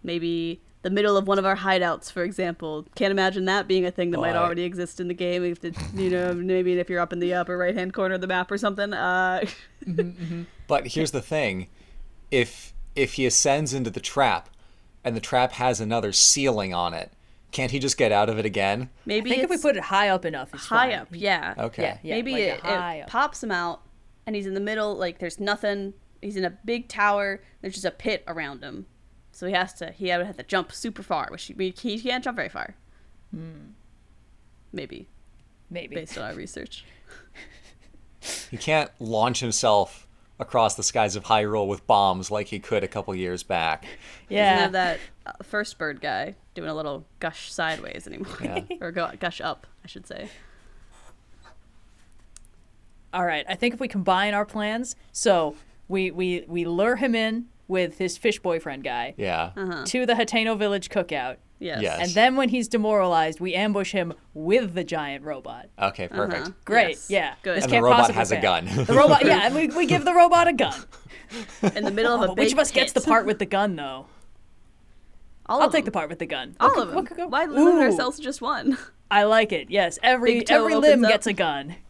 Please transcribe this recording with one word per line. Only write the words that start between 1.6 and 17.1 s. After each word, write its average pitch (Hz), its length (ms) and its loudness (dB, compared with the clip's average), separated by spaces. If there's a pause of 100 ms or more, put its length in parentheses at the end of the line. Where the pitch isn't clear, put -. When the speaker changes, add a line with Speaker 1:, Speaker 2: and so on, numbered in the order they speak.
Speaker 1:
for 180 120 -4
example. 170 680 -6
Can't 196 180 0
imagine 190 340 2
that 190 220 0
being 185 200 2
a 175 40 -2
thing 175 200 -2
that 175 80 -2
might 170 140 0
Speaker 2:
Boy. 170 60 2
Speaker 1:
already 175 260 0
exist 175 340 -8
in 180 80 -4
the 175 80 -4
game. 180 280 -2
If 175 180 -4
the, 170 120 -8 (220)
you 190 160 0
know, 180 220 0
Speaker 3:
<laughs> - 20 -2
Speaker 1:
maybe 180 420 0
if 175 140 -2
you're 175 80 -2
up 175 120 -2
in 175 80 -6
the 175 140 0
upper 180 240 -2
right-hand 180 360 -2
corner 190 220 0
of 180 60 -4
the 185 60 -6
map 185 240 -2
or 202 80 -2
something. 202 340 -2
Uh, 185 520 0 (180)
<laughs> - 220 -20
Speaker 3:
Mm-hmm, 175 160 -4
mm-hmm. 175 400 -6 (260)
Speaker 2:
But 139 200 0
here's 151 240 -2
the 131 120 -2
thing. 101 440 -2 (640)
If, - 440 -2 (220)
if 139 180 0
he 131 120 0
ascends 139 480 2
into 127 160 -2
the 101 100 -8
trap 113 500 0 (540)
and 120 120 -2
the 113 60 -4
trap 123 320 2
has 123 280 0
another 107 300 -2
ceiling 107 600 2
on 87 200 0
it, - 180 -10 (400)